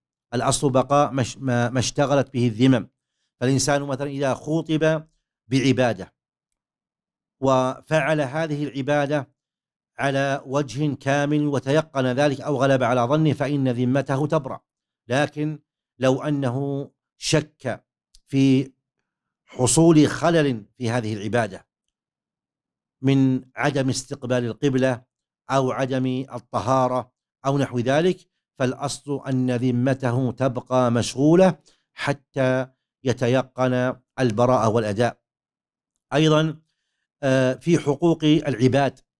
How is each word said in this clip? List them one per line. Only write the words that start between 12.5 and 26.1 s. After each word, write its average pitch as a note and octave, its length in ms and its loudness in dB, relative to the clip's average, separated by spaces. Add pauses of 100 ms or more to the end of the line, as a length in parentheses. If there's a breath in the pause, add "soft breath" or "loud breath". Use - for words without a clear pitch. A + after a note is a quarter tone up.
غلب C3+ 260 2
على B2 180 2
ظنه D3 320 2
فإن C#3 360 -2
ذمته C3 580 0
تبرأ. C3 340 -4 (480)
لكن D3 500 -2 (400)
لو C3 240 0
أنه C#3 680 -4 (280)
شك - 640 -4 (420)
في C3+ 460 2 (760)
حصول D3+ 640 4
خلل D3 580 0 (120)
في A#2 120 -4
هذه A2+ 240 -4
العبادة G#2 520 -4 (1400)
من C3 400 2 (140)
عدم C3+ 320 -2
استقبال B2 560 -4
القبلة B2+ 600 -2 (460)
أو C3 200 0
عدم B2+ 540 -4 (100)